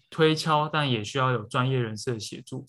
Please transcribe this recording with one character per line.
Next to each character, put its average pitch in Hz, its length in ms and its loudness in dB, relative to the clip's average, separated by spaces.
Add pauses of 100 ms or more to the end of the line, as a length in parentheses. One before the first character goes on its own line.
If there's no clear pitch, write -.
(100)
推 156 260 4
敲， 156 340 2
但 147 180 0
也 113 140 0
需 104 140 -6
要 127 160 2
有 113 120 -2
专 127 240 0
业 131 100 0
人 110 180 -2
士 120 160 -4
的 110 80 -6
协 - 220 -12
助。 131 260 -12